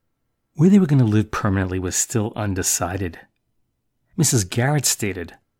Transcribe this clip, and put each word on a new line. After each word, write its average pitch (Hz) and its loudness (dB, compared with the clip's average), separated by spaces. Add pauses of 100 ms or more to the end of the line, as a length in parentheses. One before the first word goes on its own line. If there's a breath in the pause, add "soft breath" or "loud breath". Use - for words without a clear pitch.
(540)
Where 165 4
they 202 8
were 185 4
gonna 139 4
live 104 2
permanently 95 -2
was 90 -6
still 110 -4
undecided. 95 -4 (1000)
Missus 131 2
Garrett 127 -2
stated, 90 -6 (240)